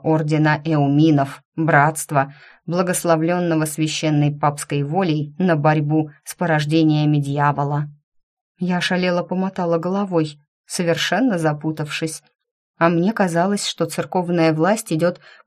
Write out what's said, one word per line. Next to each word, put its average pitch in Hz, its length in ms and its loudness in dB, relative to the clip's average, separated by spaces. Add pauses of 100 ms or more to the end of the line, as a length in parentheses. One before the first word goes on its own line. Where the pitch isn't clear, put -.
ордена 156 640 0
Эуминов, 147 800 2 (120)
братства, 147 760 0 (320)
благословленного 170 1000 0
священной 151 680 0
папской 147 500 -2
волей 151 560 -2
на 185 180 2
борьбу 151 540 0 (140)
с - 100 -16
порождениями 151 840 2
дьявола». 143 720 0 (680)
Я 180 200 -2
ошалело 180 440 0
помотала 180 560 -2
головой, 180 640 -2 (260)
совершенно 180 720 0
запутавшись. 156 840 -4 (560)
«А 170 100 4
мне 175 240 2
казалось, 185 540 0
что - 180 -4
церковная 170 680 0
власть 170 400 0
идет 170 280 0 (280)